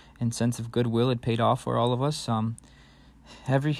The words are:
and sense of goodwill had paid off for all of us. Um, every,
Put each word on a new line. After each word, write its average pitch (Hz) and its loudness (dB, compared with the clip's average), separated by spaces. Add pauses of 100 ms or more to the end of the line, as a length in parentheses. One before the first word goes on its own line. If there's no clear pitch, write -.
(200)
and 117 0
sense 120 0
of 117 -8
goodwill 120 2
had 120 -2
paid 117 0
off 117 2
for 123 -2
all 120 2
of 123 -2
us. 156 -4
Um, 113 0 (920)
every, 143 2